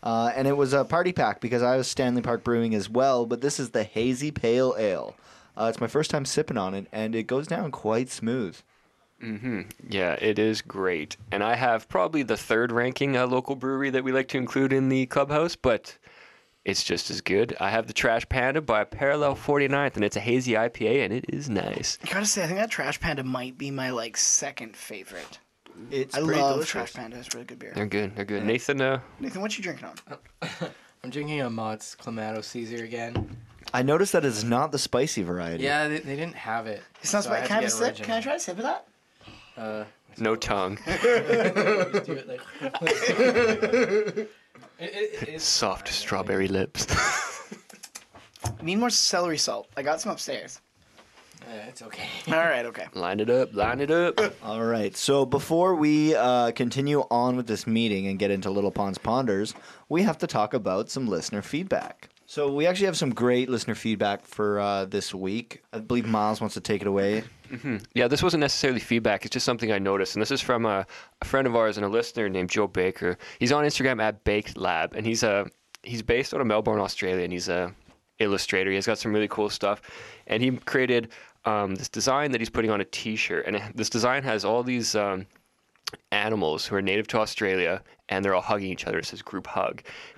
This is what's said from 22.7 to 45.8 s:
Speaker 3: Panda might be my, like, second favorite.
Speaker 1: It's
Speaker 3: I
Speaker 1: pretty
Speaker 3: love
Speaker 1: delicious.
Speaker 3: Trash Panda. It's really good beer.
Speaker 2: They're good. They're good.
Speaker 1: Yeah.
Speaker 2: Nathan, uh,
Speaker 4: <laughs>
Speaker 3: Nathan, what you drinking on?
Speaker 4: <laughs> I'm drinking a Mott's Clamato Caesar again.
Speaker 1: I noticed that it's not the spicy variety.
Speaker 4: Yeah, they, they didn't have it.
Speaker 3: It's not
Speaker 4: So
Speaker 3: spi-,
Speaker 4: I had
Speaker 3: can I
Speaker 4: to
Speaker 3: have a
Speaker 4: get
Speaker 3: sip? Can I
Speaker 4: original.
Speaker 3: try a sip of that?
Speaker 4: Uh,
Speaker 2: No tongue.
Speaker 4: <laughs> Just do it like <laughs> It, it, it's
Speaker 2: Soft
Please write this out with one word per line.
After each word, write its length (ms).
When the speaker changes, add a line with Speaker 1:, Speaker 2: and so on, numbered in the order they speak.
Speaker 3:
Panda 240
might 340
be 140
my, 200
like, 260
second 580
favorite. 640
Speaker 1:
It's 260
Speaker 3:
I 60
Speaker 1:
pretty 200
Speaker 3:
love 140
Speaker 1:
delicious. 160
Speaker 3:
Trash 220
Panda. 240
It's 160
really 120
good 140
beer. 140
Speaker 2:
They're 120
good. 320
They're 80
good. 160
Speaker 1:
Yeah. 60
Speaker 2:
Nathan, 340
uh, 180
Speaker 4:
<laughs> 120
Speaker 3:
Nathan, 200
what 160
you 60
drinking 240
on? 320
Speaker 4:
<laughs> 640
I'm 60
drinking 320
a 80
Mott's 460
Clamato 480
Caesar 400
again. 540
Speaker 1:
I 100
noticed 300
that 120
it's 180
not 300
the 60
spicy 440
variety. 400
Speaker 4:
Yeah, 240
they, 120
they 180
didn't 180
have 320
it. 160
Speaker 3:
It's 120
not 100
Speaker 4:
So 60
Speaker 3:
spi-, 80
Speaker 4:
I 20
had 80
Speaker 3:
can 100
I 40
Speaker 4:
to 60
Speaker 3:
have 140
a 40
Speaker 4:
get 100
Speaker 3:
sip? 100
Can 80
I 40
Speaker 4:
original. 60
Speaker 3:
try 120
a 40
sip 180
of 60
that? 240
Speaker 4:
Uh, 280
Speaker 2:
No 180
tongue. 460
Speaker 4:
<laughs> 40
Just 1200
do 80
it 140
like 140
<laughs> 1500
It, 140
it, 360
it's 140
Speaker 2:
Soft 440